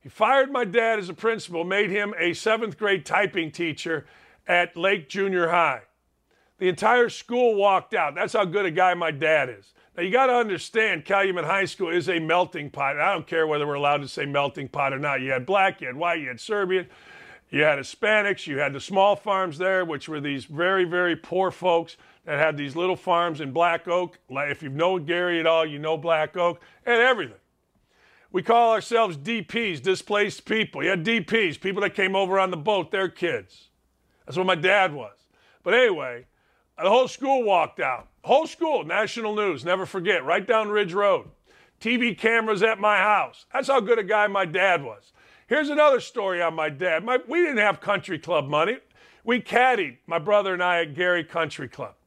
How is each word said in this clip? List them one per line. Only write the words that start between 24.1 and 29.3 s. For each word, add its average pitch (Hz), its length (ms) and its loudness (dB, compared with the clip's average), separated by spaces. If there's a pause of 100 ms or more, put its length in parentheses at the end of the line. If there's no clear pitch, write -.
Like, 143 220 -4
if 139 100 -10
you 151 60 -10
know 170 320 0
Gary 170 400 -2
at 160 60 0
all, 160 200 2
you 147 140 -10
know 156 160 -2
Black 156 400 -2
Oak, 175 260 -2 (220)
and 240 160 2
everything. 214 340 2 (960)
We 185 140 -4
call 233 280 4
ourselves 220 440 0
D 202 260 -6